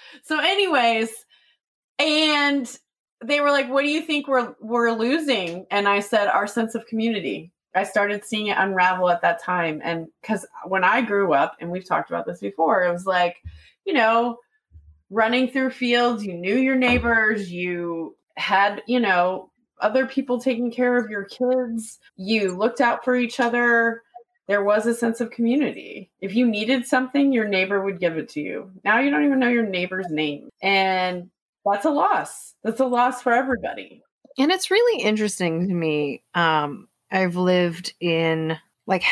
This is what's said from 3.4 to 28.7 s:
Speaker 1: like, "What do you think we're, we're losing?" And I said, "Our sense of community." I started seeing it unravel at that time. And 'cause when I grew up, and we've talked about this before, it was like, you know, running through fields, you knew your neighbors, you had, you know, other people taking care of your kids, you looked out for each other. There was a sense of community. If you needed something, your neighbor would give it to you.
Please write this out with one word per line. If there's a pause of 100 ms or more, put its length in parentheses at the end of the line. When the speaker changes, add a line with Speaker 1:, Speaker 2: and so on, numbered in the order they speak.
Speaker 1:
like,
"What
do
you
think
we're,
we're
losing?"
And
I
said,
"Our
sense
of
community." (220)
I
started
seeing
it
unravel
at
that
time.
And (160)
'cause (200)
when
I
grew
up,
and
we've
talked
about
this
before,
it
was
like, (480)
you
know, (720)
running
through
fields,
you
knew
your
neighbors,
you (180)
had,
you
know, (280)
other
people
taking
care
of
your
kids, (180)
you
looked
out
for
each
other. (460)
There
was
a
sense
of
community. (120)
If
you
needed
something,
your
neighbor
would
give
it
to
you. (120)